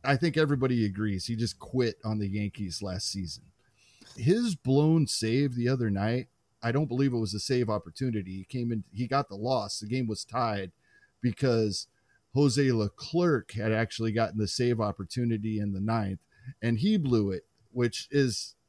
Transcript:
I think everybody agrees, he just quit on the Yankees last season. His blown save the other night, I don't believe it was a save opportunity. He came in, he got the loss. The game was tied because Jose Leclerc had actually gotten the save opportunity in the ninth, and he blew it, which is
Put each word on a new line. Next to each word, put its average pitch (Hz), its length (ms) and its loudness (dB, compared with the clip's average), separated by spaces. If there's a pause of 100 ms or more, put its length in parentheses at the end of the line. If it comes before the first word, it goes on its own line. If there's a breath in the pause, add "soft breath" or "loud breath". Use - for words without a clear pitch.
I 139 140 2
think 151 220 2
everybody 131 480 4
agrees, 101 400 -2
he 117 100 -4
just 110 240 -4
quit 123 360 -2 (100)
on 110 140 -2
the 101 100 -2
Yankees 101 520 -4
last 95 300 -6
season. 90 320 -8 (720 soft breath)
His 202 400 2
blown 147 520 4
save 127 480 0
the 120 120 0
other 123 220 0
night, 107 380 0 (340)
I 117 120 -2
don't 143 140 0
believe 127 260 0
it 120 60 0
was 104 140 -2
a 107 60 -4
save 123 300 0
opportunity. 104 680 -4
He 95 80 -10
came 120 300 -4
in, 107 100 -4 (100)
he 113 140 -4
got 139 220 0
the 98 60 -12
loss. 107 440 -2
The 107 80 -12
game 123 200 -2
was 107 180 -4
tied 107 460 -2 (500 soft breath)
because 113 680 0 (460)
Jose 135 380 4
Leclerc 127 840 0
had 110 180 0
actually 113 400 0
gotten 107 260 0
the 107 100 0
save 120 340 0
opportunity 110 760 -2
in 104 120 -2
the 95 80 -4
ninth, 104 400 -2 (420 loud breath)
and 117 180 0
he 208 180 4
blew 117 340 2
it, 90 140 -6 (260)
which 120 400 -2
is 135 440 0 (140)